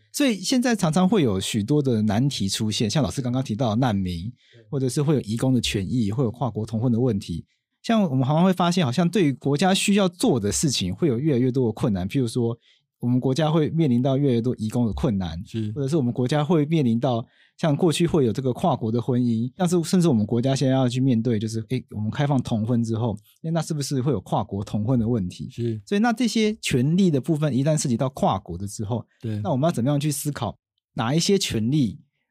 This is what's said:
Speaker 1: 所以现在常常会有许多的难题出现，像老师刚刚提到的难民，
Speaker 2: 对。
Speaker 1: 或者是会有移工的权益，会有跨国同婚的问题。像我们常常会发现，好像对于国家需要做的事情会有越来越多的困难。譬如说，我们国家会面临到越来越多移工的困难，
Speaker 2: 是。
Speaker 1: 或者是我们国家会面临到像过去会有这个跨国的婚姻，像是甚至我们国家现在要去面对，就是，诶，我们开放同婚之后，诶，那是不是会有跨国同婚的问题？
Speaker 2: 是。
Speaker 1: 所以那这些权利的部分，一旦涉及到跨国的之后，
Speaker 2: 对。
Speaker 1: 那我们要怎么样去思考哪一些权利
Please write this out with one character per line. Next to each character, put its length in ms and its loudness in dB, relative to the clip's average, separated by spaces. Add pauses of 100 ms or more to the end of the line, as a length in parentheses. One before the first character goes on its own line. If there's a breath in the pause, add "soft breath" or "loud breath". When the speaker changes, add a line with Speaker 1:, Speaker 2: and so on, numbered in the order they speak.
(140)
Speaker 1:
所 120 0
以 140 0
现 200 -2
在 160 2
常 160 2
常 160 4
会 140 2
有 180 2
许 240 -2
多 160 2
的 220 2
难 260 2
题 220 -2
出 220 -2
现， 180 -2
像 140 0
老 80 -2
师 100 -6
刚 100 -4
刚 120 -2
提 120 -6
到 160 0
的 40 0
难 200 2
民， 360 -4 (220 soft breath)
Speaker 2:
对。 160 -20
Speaker 1:
或 100 -4
者 100 0
是 120 -2
会 120 2
有 80 2
移 160 -4
工 160 2
的 80 2
权 260 -2
益， 240 0
会 140 0
有 60 0
跨 180 -4
国 160 -6
同 120 -4
婚 140 0
的 80 2
问 180 2
题。 280 -8 (380)
像 180 2
我 140 0
们 100 2
常 100 2
常 80 4
会 80 4
发 200 2
现， 120 2
好 80 0
像 160 2
对 200 2
于 60 2
国 220 -2
家 180 2
需 200 2
要 160 4
做 300 2
的 120 0
事 200 0
情 220 -2
会 140 0
有 120 0
越 140 2
来 60 2
越 120 2
多 160 2
的 40 0
困 220 0
难。 160 -2
譬 100 -2
如 80 0
说， 300 -2 (420 soft breath)
我 80 -4
们 100 2
国 160 0
家 160 0
会 200 2
面 180 2
临 140 4
到 160 2
越 120 2
来 40 4
越 80 2
多 160 0
移 120 -4
工 180 0
的 40 -2
困 260 0
难， 280 -6
Speaker 2:
是。 280 -6
Speaker 1:
或 80 -6
者 60 -2
是 80 -2
我 60 2
们 100 0
国 160 -2
家 160 0
会 220 2
面 180 0
临 160 2
到 260 -2 (320 soft breath)
像 160 0
过 200 2
去 120 0
会 200 2
有 80 2
这 80 -6
个 100 0
跨 240 0
国 160 -2
的 100 0
婚 200 0
姻， 360 0
像 80 0
是 240 2
甚 120 4
至 80 4
我 40 4
们 120 2
国 160 0
家 120 0
现 140 0
在 60 2
要 160 2
去 100 -2
面 220 2
对， 180 0
就 80 -2
是， 220 -6
诶， 120 -4 (100)
我 100 -8
们 100 -4
开 160 -2
放 160 0
同 220 -2
婚 180 0
之 140 -2
后， 200 -2 (260 soft breath)
诶， 80 -6
那 100 -2
是 120 -6
不 80 -4
是 200 -4
会 100 0
有 80 0
跨 240 -4
国 220 -6
同 180 -4
婚 160 0
的 80 0
问 220 0
题？ 200 -12
Speaker 2:
是。 360 -6
Speaker 1:
所 120 -2
以 40 2
那 100 2
这 160 0
些 280 0
权 420 0
利 120 4
的 120 2
部 160 0
分， 180 0
一 80 2
旦 180 2
涉 60 -2
及 80 0
到 140 0
跨 280 0
国 200 -10
的 100 -8
之 160 -10
后， 220 -4 (160)
Speaker 2:
对。 200 -6
Speaker 1:
那 80 -2
我 60 0
们 100 0
要 60 2
怎 100 -2
么 80 0
样 80 2
去 140 -2
思 180 -6
考 280 -6 (380)
哪 200 -2
一 40 2
些 180 2
权 340 -2
利 280 0 (320)